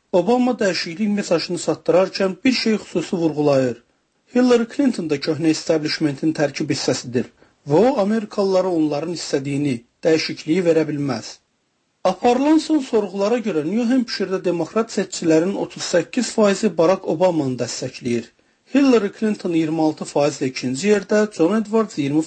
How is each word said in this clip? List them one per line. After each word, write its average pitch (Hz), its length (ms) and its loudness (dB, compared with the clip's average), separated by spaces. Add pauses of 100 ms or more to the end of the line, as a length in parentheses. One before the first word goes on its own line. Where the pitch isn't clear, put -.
(120)
Obama 240 400 2
dəyişiklik 190 580 -2
mesajını 185 480 -2
çatdırarkən 180 880 0
bir 262 80 4
şey 220 220 0
xüsusi - 420 -4
vurğulayır. 143 680 0 (520)
Hillary 247 300 4 (100)
Clinton 226 340 0
da 147 60 -2
köhnə 156 380 -2
establishmentin 156 800 -2
tərkib 143 400 -2
hissəsidir 127 520 -2 (440)
və 143 60 2 (100)
o, 269 160 2
amerikalılara 196 640 0
onların 160 460 -2
istədiyini, 139 680 -4 (220)
dəyişikliyi 160 640 0
verə 156 240 2
bilməz. 139 360 -4 (800)
Aparılan 247 540 4
son 311 220 2
sorğulara 202 580 0
görə 190 260 -2
New 214 300 -2
Hampshire'da 190 520 -2
demokrat 175 460 -2
seçicilərin 175 640 0
otuz 170 280 -8
səkkiz 185 500 -2
faizi 196 440 0
Barack 180 300 2
Obama'nı 160 540 0
dəstəkləyir. 120 640 -6 (480)
Hillary 240 460 4
Clinton 202 340 -2
iyirmi 160 280 0
altı 156 220 0
faizlə 143 460 -2
ikinci 131 400 -4
yerdə, 208 480 2
John 190 240 2
Edwards 214 360 -2
iyirmi 147 300 0